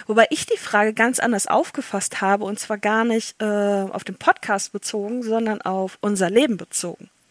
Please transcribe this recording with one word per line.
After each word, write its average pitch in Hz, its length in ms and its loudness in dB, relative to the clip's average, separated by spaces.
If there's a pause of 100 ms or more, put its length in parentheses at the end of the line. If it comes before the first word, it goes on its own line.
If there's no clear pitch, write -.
Wobei 220 240 6
ich - 160 -2
die 427 100 0
Frage 214 380 2
ganz 240 240 2
anders 233 260 0
aufgefasst - 760 -2
habe, 202 240 2
und 202 140 -6
zwar 208 200 -6
gar 214 240 2
nicht, 226 360 -2
äh, 214 60 -4
auf 202 580 0
den 196 120 -10
Podcast - 580 -2
bezogen, 214 480 -6
sondern 226 400 -2
auf 190 400 -4
unser 190 300 0
Leben 233 260 4
bezogen. - 540 -10 (200)